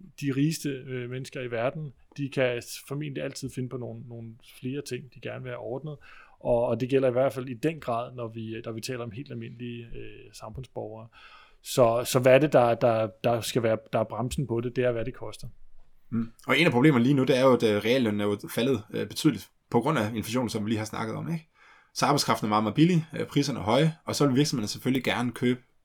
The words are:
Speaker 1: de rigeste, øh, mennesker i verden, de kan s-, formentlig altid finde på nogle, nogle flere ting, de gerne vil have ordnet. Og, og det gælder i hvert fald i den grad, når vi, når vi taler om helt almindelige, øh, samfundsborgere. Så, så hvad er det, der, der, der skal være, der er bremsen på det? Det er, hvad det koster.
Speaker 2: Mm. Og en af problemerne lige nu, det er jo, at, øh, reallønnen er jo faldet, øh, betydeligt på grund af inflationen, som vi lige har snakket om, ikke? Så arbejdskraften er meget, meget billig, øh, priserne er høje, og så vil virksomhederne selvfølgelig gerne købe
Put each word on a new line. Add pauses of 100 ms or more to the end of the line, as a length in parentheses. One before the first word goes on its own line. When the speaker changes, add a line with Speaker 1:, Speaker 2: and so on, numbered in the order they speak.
(220)
Speaker 1:
de
rigeste,
øh,
mennesker
i
verden, (240)
de
kan
s-,
formentlig
altid
finde
på
nogle,
nogle (320)
flere
ting, (120)
de
gerne
vil
have
ordnet. (440)
Og,
og
det
gælder
i
hvert
fald
i
den
grad,
når
vi, (100)
når
vi
taler
om
helt
almindelige, (120)
øh,
samfundsborgere. (540)
Så,
så
hvad
er
det,
der,
der, (160)
der
skal
være, (160)
der
er
bremsen
på
det?
Det
er,
hvad
det
koster. (640)
Speaker 2:
Mm. (160)
Og
en
af
problemerne
lige
nu,
det
er
jo,
at,
øh,
reallønnen
er
jo (180)
faldet, (100)
øh,
betydeligt (200)
på
grund
af
inflationen,
som
vi
lige
har
snakket
om,
ikke? (460)
Så
arbejdskraften
er
meget,
meget
billig, (140)
øh,
priserne
er
høje, (120)
og
så
vil
virksomhederne
selvfølgelig
gerne
købe (260)